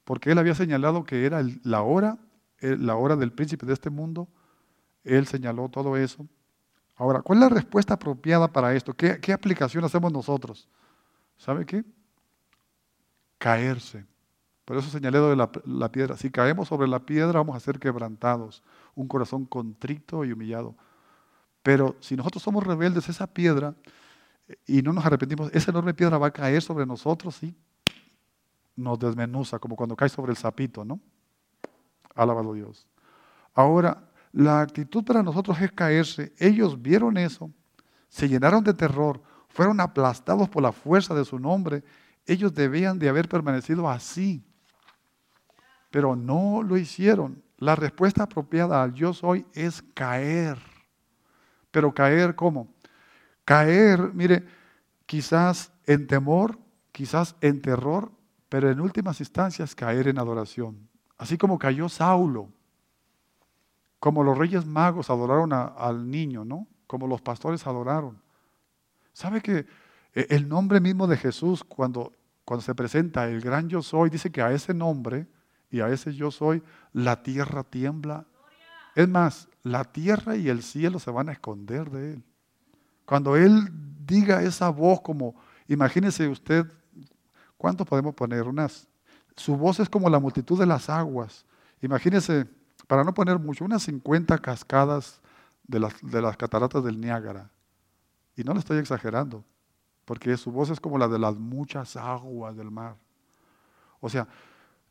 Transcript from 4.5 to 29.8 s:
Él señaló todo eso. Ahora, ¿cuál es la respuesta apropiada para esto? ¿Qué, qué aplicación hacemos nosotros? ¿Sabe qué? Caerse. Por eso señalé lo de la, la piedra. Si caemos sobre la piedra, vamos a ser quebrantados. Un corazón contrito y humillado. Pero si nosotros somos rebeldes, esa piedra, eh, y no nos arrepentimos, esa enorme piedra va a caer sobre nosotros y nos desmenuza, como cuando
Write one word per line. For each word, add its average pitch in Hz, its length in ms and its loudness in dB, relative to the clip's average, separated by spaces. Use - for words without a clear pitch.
Él 131 240 4
señaló 127 420 -6
todo 135 280 -4
eso. 135 300 -4
Ahora, 131 260 2
¿cuál 196 160 4
es 254 120 10
la - 0 -
respuesta 202 440 2
apropiada 160 580 2
para 127 220 2
esto? 135 220 -2
¿Qué, 170 240 0
qué - 140 0
aplicación 170 500 -2
hacemos 170 280 0
nosotros? 127 560 -6
¿Sabe 139 280 -6
qué? 202 200 -6
Caerse. 120 680 -2
Por 123 120 -6
eso 139 120 -6
señalé 139 300 0
lo 147 100 6
de 143 60 4
la, 120 160 2
la 127 260 -4
piedra. 131 240 -4
Si 135 160 -6
caemos 151 380 0
sobre 139 180 0
la 127 120 0
piedra, 156 400 0
vamos 151 160 -2
a 120 40 -8
ser 135 200 -6
quebrantados. 117 840 -4
Un 131 120 -8
corazón 131 380 -4
contrito 131 800 -8
y 127 80 -4
humillado. 113 440 -8
Pero 135 360 4
si - 160 -8
nosotros 143 280 -6
somos 208 220 -2
rebeldes, 175 440 0
esa 185 180 -8
piedra, 147 460 0
eh, - 100 -20
y 139 140 4
no 147 120 2
nos 170 120 0
arrepentimos, 147 480 0
esa 160 180 2
enorme 170 220 0
piedra 165 240 2
va 147 100 2
a 147 40 0
caer 143 300 0
sobre 156 240 -4
nosotros 151 580 -6
y 165 100 -10
nos 123 220 -4
desmenuza, 120 640 -4
como 117 160 -12
cuando 113 200 -6